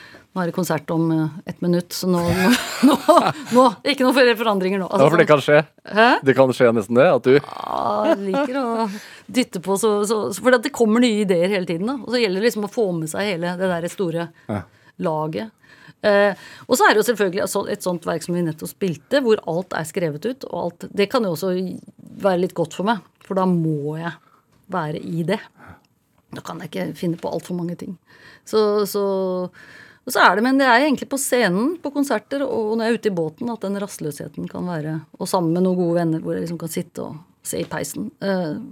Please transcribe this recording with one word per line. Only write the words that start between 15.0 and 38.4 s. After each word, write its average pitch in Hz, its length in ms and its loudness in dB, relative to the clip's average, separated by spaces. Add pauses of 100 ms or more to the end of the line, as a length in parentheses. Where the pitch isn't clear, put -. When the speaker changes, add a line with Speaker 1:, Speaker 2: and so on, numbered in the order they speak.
Speaker 1:
laget. 160 480 -4 (480)
Eh, 202 320 4 (320)
og - 160 0
så 427 80 6
er 277 80 6
det 214 60 6
jo 202 80 0
selvfølgelig 196 420 0
så, 202 160 -4
et 208 160 -6
sånt 175 240 -4
verk 170 160 -4
som - 140 -8
vi 175 80 0
nettopp 160 260 -6
spilte, 196 480 -2
hvor 226 220 2 (100)
alt 180 240 -4
er 160 80 -4
skrevet 156 460 -6
ut, 262 180 -10
og - 140 -8
alt, 175 240 -8 (100)
det 202 160 0
kan 233 160 0
jo 170 80 -2
også 190 140 -4 (760)
være 185 160 2
litt 180 160 -2
godt 160 220 -4
for 180 100 -4
meg, 220 140 -2 (240)
for 190 100 -8
da 190 140 2
må 156 500 -2
jeg 170 140 -8 (580)
være 165 320 -4
i 170 240 -6
det. 208 140 -2 (920)
Da - 140 -16
kan 170 160 -12
jeg - 80 -12
ikke 185 160 -6 (100)
finne 170 240 -4
på 185 80 -8
alt - 220 -6
for 180 80 -6
mange 170 240 -6
ting. 185 160 -12 (500)
Så, 214 140 2 (260)
så, 202 140 -4 (480)
og - 640 -16
så 403 100 2
er 202 160 6
det, 233 60 2
men 269 160 2
det 262 80 4
er 247 160 6
egentlig 262 260 -2
på 269 80 -4
scenen, 240 540 0 (100)
på 285 80 -6
konserter, 277 560 -2
og 220 300 -2
når 226 80 -2
jeg 233 80 0
er 220 80 -2
ute 214 100 0
i 185 80 -6
båten, 160 320 -6
at 214 160 -8
den 196 160 -4
rastløsheten 160 640 -10
kan 180 240 -8
være, 156 220 -6 (260)
og 190 80 -6
sammen 170 300 0
med 185 100 2
noen 180 140 0
gode 170 180 0
venner, 160 240 0
hvor 170 140 -6
jeg 180 80 -6
liksom 165 180 -10
kan 165 80 -10
sitte - 380 -8
og 151 100 -14 (240)
se - 160 -8
i - 80 -6
peisen, 170 400 -8 (160)
eh, 185 320 -2 (160)